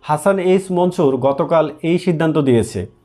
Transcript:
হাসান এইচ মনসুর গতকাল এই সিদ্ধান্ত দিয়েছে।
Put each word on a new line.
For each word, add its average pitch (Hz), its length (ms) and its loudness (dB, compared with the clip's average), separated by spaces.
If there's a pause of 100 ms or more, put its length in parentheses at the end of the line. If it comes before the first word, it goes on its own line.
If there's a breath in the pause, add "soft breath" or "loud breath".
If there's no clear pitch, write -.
হাসান 190 380 -2
এইচ 185 220 2 (100)
মনসুর 175 460 2
গতকাল 151 540 0 (100)
এই 170 160 0
সিদ্ধান্ত 160 400 0
দিয়েছে। 113 480 0 (200)